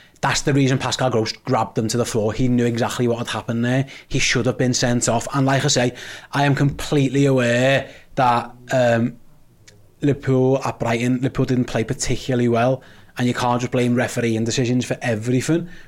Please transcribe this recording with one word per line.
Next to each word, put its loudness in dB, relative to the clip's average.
That's 0
the 0
reason 2
Pascal -2
Gross 0
grabbed -4
them -2
to -2
the 0
floor. -2
He 0
knew 2
exactly -2
what 0
had -6
happened -4
there. 0
He -2
should 0
have 0
been 0
sent 0
off. 0
And 2
like 2
I 0
say, 2
I 2
am 2
completely 0
aware 2
that, 2
um, 2
Liverpool 2
at -6
Brighton, 0
Liverpool -2
didn't 0
play -2
particularly -2
well, 2
and 0
you 0
can't 0
just -4
blame 0
refereeing -2
decisions 0
for -4
everything -2